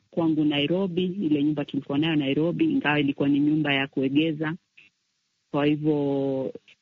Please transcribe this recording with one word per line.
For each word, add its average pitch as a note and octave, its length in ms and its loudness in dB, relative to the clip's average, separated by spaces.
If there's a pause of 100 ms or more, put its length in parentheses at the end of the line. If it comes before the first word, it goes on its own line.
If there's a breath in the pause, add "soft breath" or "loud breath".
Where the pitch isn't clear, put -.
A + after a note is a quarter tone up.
(120)
kwangu D#3+ 340 0
Nairobi, E3 600 0
ile E3 380 0
nyumba D3 220 0
tulikuwa C#3 320 -4
nayo D#3+ 180 2
Nairobi, D3+ 500 0
ingawa D3 340 0
ilikuwa C#3 300 0
ni C#3+ 100 4
nyumba D3 340 2
ya C3+ 140 0
kuegeza. D3+ 680 0 (960 loud breath)
Kwa D3 140 0
hivyo C#3+ 880 0 (280)